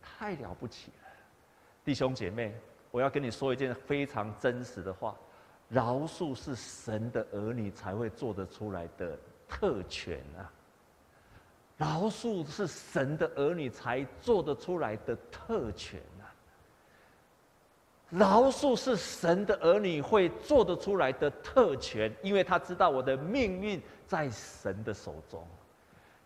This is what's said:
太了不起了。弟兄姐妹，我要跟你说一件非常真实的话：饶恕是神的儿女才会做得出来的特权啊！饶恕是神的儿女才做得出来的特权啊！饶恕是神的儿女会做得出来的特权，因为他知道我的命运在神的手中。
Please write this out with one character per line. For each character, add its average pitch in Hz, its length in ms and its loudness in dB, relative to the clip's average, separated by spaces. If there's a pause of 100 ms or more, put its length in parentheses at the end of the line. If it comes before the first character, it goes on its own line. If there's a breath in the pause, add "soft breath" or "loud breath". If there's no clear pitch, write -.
太 - 320 -8
了 104 260 -8
不 127 80 -8
起 - 220 -18 (120)
了。 - 60 -20 (720 loud breath)
弟 147 120 0
兄 131 200 2
姐 107 140 -4
妹， 110 260 -4 (360)
我 123 100 0
要 135 80 4
跟 143 140 0
你 123 80 -2
说 131 240 0
一 - 20 -2
件 131 180 -2
非 143 300 -2
常 107 340 -6
真 123 240 0
实 107 200 -10
的 92 100 -6
话： 107 240 -8 (540 loud breath)
饶 123 300 2
恕 156 340 -4
是 135 200 -8
神 110 560 -6
的 113 220 -2
儿 107 220 -4
女 107 160 -4
才 98 240 -8
会 113 160 -2
做 110 240 -6
得 95 100 -6
出 104 280 -10
来 85 140 -6 (120)
的 82 200 -8 (300)
特 135 360 -2
权 78 380 -8 (140)
啊！ 95 80 -12 (1300 soft breath)
饶 160 320 0
恕 196 360 -4
是 180 200 -4
神 147 500 -2
的 160 180 0
儿 143 200 2
女 147 160 -4
才 127 360 -4 (140)
做 214 220 2
得 143 120 -2
出 180 260 -4
来 110 180 -2
的 117 180 -4 (140)
特 151 420 -4
权 - 280 -12 (200)
啊！ 104 80 -18 (1800 soft breath)
饶 208 400 8
恕 262 260 4
是 262 180 2
神 180 520 2
的 202 160 4
儿 170 160 8
女 175 240 0
会 185 260 6
做 262 340 6
得 175 140 0
出 196 220 0
来 135 120 4
的 143 200 2 (120)
特 202 340 6
权， 110 460 -2
因 196 120 0
为 190 100 6
他 180 140 4
知 175 160 -10
道 180 160 6
我 131 120 2
的 135 140 2
命 185 420 0
运 196 220 -4 (260 loud breath)
在 156 220 -2
神 104 560 -8
的 113 80 -2
手 82 220 -12 (160)
中。 82 120 -12 (840 soft breath)